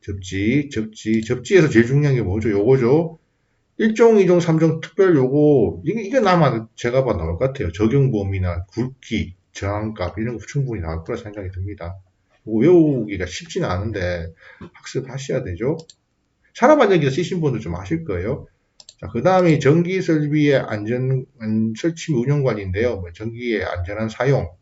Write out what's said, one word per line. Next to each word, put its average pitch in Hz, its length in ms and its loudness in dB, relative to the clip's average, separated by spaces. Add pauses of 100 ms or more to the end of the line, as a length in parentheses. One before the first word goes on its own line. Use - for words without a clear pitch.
접지, 104 680 -2
접지, 110 520 -4
접지에서 151 460 2
제일 117 180 6
중요한 139 280 2
게 117 80 0
뭐죠? 107 280 -2
요거죠. 127 680 2 (600)
일 220 160 2
종, 226 240 8
이 190 80 6
종, 175 140 6
삼 160 180 2
종 160 220 2
특별 190 340 2
요거, 131 720 4
이게, 208 180 -2
이게 262 160 0
아마 160 560 2
제가 127 300 0
봐도 107 140 0
나올 82 200 -4
것 131 80 0
같아요. 101 260 -4
적용 117 380 2
범위나 95 560 -2
굵기, 110 720 -6 (160)
저항값 104 680 -6
이런 117 180 -6
거 - 100 -12
충분히 120 360 -6
나올 82 200 -6
거라 117 160 -8
생각이 104 320 -12
듭니다. 92 480 -10 (480)
요거 110 120 -2
외우기가 127 680 2
쉽지는 170 420 -8
않은데 90 640 -4 (400)
학습하셔야 - 720 -8
되죠. 104 320 -4 (800)
산업안전기사 208 560 4
쓰신 175 300 -4
분들 131 200 -2
좀 85 140 -8
아실 165 300 -6
거예요. 98 420 -6 (520)
자, 90 140 -14
그 117 100 -4
다음에 180 360 4
전기 170 440 2
설비의 151 540 2
안전, 123 680 -4 (120)
안-, 110 380 -2
설치 165 360 -4
및 127 60 0
운영 139 240 0
관리인데요. 107 580 -2
뭐, 87 120 -12
전기의 113 520 -6
안전한 98 440 -6
사용 120 420 0 (120)